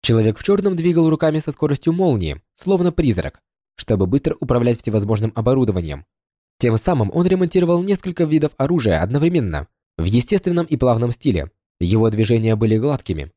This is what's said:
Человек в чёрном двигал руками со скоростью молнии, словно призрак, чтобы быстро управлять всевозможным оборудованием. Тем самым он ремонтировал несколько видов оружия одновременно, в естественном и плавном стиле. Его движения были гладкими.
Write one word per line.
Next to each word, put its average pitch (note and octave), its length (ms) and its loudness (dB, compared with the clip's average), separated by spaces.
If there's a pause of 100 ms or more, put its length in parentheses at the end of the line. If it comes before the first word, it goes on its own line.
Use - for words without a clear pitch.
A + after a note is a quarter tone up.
Человек A2 360 2
в - 60 -18
чёрном G3 320 0
двигал E3 340 2
руками D#3 300 0
со D3+ 140 -6
скоростью D3 400 -2
молнии, B2 480 -2 (140)
словно F3 360 0
призрак, C#3 500 -2 (360)
чтобы F#2+ 300 0
быстро C#3 320 0
управлять A#2+ 420 0
всевозможным G#2+ 540 -2
оборудованием. G#2+ 720 -2 (540)
Тем A2+ 180 2
самым A#2+ 360 0
он E3+ 140 0
ремонтировал F3 560 2
несколько F#3 400 -2
видов D#3 340 2
оружия C3 440 0
одновременно, A#2 680 -2 (300)
в E2 60 -4
естественном E3+ 640 0
и D#3 100 -2
плавном A#2+ 360 2
стиле. F2+ 400 -2 (280)
Его G#2+ 300 2
движения A2 460 2
были A2 220 2
гладкими. G#2 600 -4